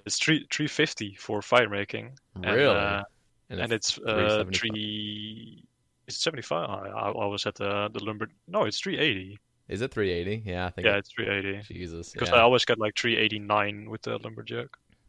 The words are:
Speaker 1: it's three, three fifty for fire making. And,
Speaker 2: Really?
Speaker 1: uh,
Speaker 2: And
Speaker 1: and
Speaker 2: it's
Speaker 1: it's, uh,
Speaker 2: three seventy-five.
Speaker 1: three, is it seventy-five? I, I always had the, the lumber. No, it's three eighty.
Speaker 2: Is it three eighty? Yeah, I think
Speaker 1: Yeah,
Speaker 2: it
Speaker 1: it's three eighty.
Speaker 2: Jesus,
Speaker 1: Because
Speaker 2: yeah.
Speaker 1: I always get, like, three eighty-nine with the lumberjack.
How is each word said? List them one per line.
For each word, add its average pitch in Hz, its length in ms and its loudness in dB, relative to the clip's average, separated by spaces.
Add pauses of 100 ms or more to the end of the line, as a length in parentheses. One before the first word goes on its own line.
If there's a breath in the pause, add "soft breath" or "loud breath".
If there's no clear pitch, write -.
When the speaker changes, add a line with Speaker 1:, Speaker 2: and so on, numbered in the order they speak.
Speaker 1:
it's 101 120 -4
three, - 320 2
three 151 160 -2
fifty 113 500 -2
for 104 260 -4
fire 120 260 6
making. 110 500 -6 (180)
And, 90 100 -6
Speaker 2:
Really? 117 280 6
Speaker 1:
uh, 101 280 2 (480)
Speaker 2:
And 92 100 -6
Speaker 1:
and 113 120 -2
Speaker 2:
it's - 260 0
Speaker 1:
it's, - 0 -
uh, 113 160 -2
Speaker 2:
three 107 160 4
seventy-five. 98 300 0
Speaker 1:
three, 107 1040 -8 (420)
is - 100 -10
it - 40 -6
seventy-five? 156 500 -2
I, 98 180 -8
I 104 240 -4
always 104 320 -4
had 104 120 -4
the, 101 360 -2
the 107 100 -6
lumber. 107 260 -6 (200)
No, 196 160 0
it's - 160 -2
three 175 180 -4
eighty. 101 400 -2 (300)
Speaker 2:
Is 98 140 -4
it 135 100 -4
three 101 180 2
eighty? 92 340 -2
Yeah, 90 220 -4
I 87 40 -4
think 92 160 -4
Speaker 1:
Yeah, 101 80 6
Speaker 2:
it 101 60 2
Speaker 1:
it's - 120 -12
three 104 160 -4
eighty. 98 340 -2
Speaker 2:
Jesus, 85 500 -10
Speaker 1:
Because - 180 -2
Speaker 2:
yeah. 123 60 6
Speaker 1:
I 117 40 10
always 120 240 8
get, 117 140 2
like, 107 180 -2
three 117 200 2
eighty-nine 104 760 0
with 110 120 -10
the 117 160 -4
lumberjack. 113 500 -10 (400)